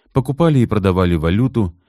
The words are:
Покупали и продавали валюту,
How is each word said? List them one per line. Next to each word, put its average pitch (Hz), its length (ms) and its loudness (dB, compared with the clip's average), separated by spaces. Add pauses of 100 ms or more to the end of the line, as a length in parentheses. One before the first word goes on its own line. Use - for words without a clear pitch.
(140)
Покупали 143 460 0
и 117 60 2
продавали 92 500 0
валюту, 95 640 -2 (120)